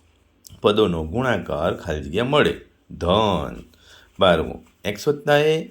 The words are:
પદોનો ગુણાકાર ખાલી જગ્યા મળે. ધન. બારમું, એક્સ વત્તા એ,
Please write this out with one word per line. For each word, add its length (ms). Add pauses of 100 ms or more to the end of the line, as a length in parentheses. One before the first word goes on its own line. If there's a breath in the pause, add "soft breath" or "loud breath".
(600)
પદોનો 420
ગુણાકાર 720
ખાલી 260
જગ્યા 220
મળે. 320 (360)
ધન. 640 (640 loud breath)
બારમું, 460 (200)
એક્સ 220
વત્તા 300
એ, 180 (160)